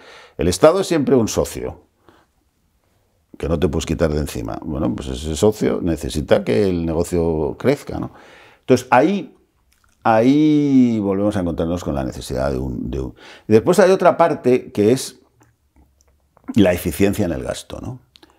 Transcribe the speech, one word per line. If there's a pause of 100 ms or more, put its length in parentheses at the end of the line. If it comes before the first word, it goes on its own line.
(380)
el
Estado
es
siempre
un
socio, (1500)
que
no
te
puedes
quitar
de
encima.
Bueno,
pues
ese
socio
necesita
que
el
negocio
crezca,
¿no? (480)
Entonces,
ahí, (680)
ahí
volvemos
a
encontrarnos
con
la
necesidad
de
un,
de
un... (320)
Y
después
hay
otra
parte
que
es (1300)
la
eficiencia
en
el
gasto,
¿no? (380)